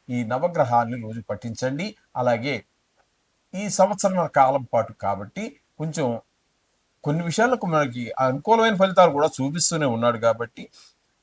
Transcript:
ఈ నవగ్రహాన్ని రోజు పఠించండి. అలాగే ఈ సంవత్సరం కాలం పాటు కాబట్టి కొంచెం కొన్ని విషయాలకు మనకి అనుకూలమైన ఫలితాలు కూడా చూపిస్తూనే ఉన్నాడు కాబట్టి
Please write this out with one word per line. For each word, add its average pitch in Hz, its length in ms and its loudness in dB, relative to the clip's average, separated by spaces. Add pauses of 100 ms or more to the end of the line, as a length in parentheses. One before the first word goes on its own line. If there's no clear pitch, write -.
(100)
ఈ 120 140 -2
నవగ్రహాన్ని 123 800 0
రోజు 110 280 -12
పఠించండి. 127 640 -6 (220)
అలాగే 123 480 -2 (920)
ఈ 202 140 -6
సంవత్సరం 190 680 0
కాలం 135 260 4
పాటు 117 300 -2
కాబట్టి 104 640 -8 (220)
కొంచెం 143 420 -4 (840)
కొన్ని 156 200 0
విషయాలకు 214 420 0
మనకి 131 520 -2
అనుకూలమైన 208 580 2
ఫలితాలు 180 340 6
కూడా 143 160 2
చూపిస్తూనే 156 600 -2
ఉన్నాడు 117 320 2
కాబట్టి 113 500 -2 (540)